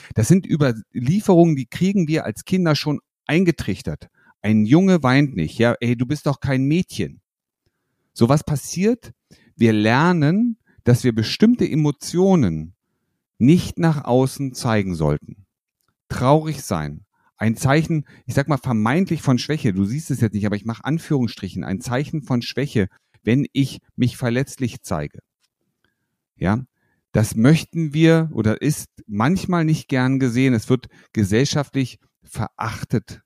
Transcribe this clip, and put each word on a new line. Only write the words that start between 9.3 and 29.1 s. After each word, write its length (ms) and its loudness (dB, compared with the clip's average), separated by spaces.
wir 160 4
lernen, 840 2
dass 200 4
wir 100 2
bestimmte 540 2
Emotionen 1080 0
nicht 400 4
nach 260 0
außen 500 -2
zeigen 400 -2
sollten. 520 -4
Traurig 540 0
sein, 420 -6
ein 200 0
Zeichen, 480 0
ich 80 -6
sag 140 -2
mal, 100 0
vermeintlich 640 -2
von 160 2
Schwäche. 340 -4
Du 120 0
siehst 260 -6
es 100 -4
jetzt 140 0
nicht, 120 -2
aber 100 -2
ich 80 -8
mache 200 -10
Anführungsstrichen, 800 -4
ein 160 -6
Zeichen 420 -6
von 200 -2
Schwäche, 460 -2
wenn 300 2
ich 260 -2
mich 200 0
verletzlich 640 -6
zeige. 380 -8
Ja, 280 -2
das 240 0
möchten 580 0
wir 380 4
oder 280 -2
ist 280 -2
manchmal 580 0